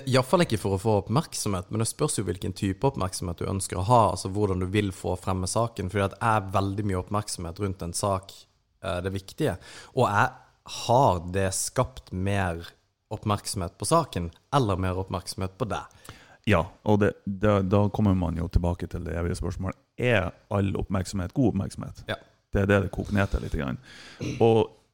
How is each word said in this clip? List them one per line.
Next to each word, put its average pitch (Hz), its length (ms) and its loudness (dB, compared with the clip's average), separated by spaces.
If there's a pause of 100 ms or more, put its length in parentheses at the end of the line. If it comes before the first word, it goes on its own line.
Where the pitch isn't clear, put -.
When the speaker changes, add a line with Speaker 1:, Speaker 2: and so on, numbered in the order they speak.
Speaker 1:
i 131 40 -2
hvert 127 140 4
fall 180 160 4
ikke 120 180 0
for 98 160 0
å 92 60 -2
få 110 240 4
oppmerksomhet, 104 680 -2
men 107 80 -2
det 113 80 -2
spørs - 300 -2
jo 110 80 -2
hvilken 95 280 -4
type 95 300 -2
oppmerksomhet 92 540 -4
du - 80 -6
ønsker 95 320 -4
å 90 80 -2
ha, 110 260 6
altså 98 180 -6
hvordan 95 300 0
du 92 60 0
vil 101 260 0
få 90 260 -4
fremme 92 300 -4
saken, 110 420 -2
fordi 101 140 0
at 98 180 -2
er 107 300 0
veldig 98 320 -2
mye 95 220 -2
oppmerksomhet 92 540 -6
rundt 98 220 -4
en 85 120 -6
sak, 98 400 -2 (500)
eh, 92 160 -4
det 95 140 -4
viktige, 98 440 -4 (380)
og 120 140 4
er, 107 240 4 (360)
har 120 500 4 (120)
det 95 220 0
skapt - 580 -4
mer 95 480 -2 (500)
oppmerksomhet 101 680 -4
på - 100 -8
saken, 95 440 0 (200)
eller 113 240 2
mer 92 220 0
oppmerksomhet 95 600 -6
på 123 80 -4
deg? 87 200 -6 (600)
Speaker 2:
Ja, 90 200 4 (200)
og 104 140 4
det, 101 140 4 (120)
da, 101 360 2
da 101 260 4
kommer 101 280 2
man 85 200 0
jo 82 140 -4
tilbake 87 400 0
til 87 160 -8
det 82 100 -6
evige 85 240 -2
spørsmålet, 95 360 -6 (220)
er 107 340 2 (200)
all 98 240 2
oppmerksomhet 95 580 -4
god 113 200 4
oppmerksomhet? - 560 -6
Speaker 1:
Ja. 107 60 -4 (360)
Speaker 2:
Det 101 100 2
er 98 40 4
det 98 180 6
det 90 80 -4
koker - 220 -4
ned 98 160 2
til - 120 -2
litt - 120 -8
grann. 67 240 -2 (640)
Og 113 300 6 (220)